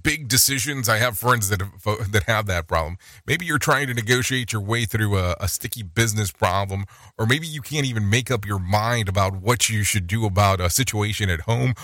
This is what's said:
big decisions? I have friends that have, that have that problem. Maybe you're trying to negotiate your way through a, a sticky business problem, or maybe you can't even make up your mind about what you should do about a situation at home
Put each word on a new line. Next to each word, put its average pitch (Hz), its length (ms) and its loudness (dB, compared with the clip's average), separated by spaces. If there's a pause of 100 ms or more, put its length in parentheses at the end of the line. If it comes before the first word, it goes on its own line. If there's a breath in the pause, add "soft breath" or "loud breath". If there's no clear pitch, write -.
big 151 260 -2
decisions? 131 600 0
I 110 100 4
have 117 180 0
friends 117 320 2
that 98 140 0
have, 101 500 -4
that 104 120 4
have 110 220 0
that 87 200 -2
problem. 82 300 0 (300 loud breath)
Maybe 170 200 -2
you're 151 120 0
trying 139 280 2
to 123 80 -4
negotiate 123 580 0
your 110 80 -2
way 113 260 0
through 107 300 0
a, 90 220 0
a 98 100 -2
sticky - 340 -6
business 107 480 0
problem, 98 540 0 (320 loud breath)
or 113 100 -2
maybe 156 200 0
you 151 160 -10
can't 143 240 -2
even 110 240 0
make 120 200 0
up 107 140 -2
your 101 140 -4
mind 104 500 0
about 98 280 2
what 110 320 0
you 107 140 0
should 95 240 0
do 110 200 0
about 98 340 4
a 90 80 2
situation 104 600 0
at 80 120 -2
home 123 420 0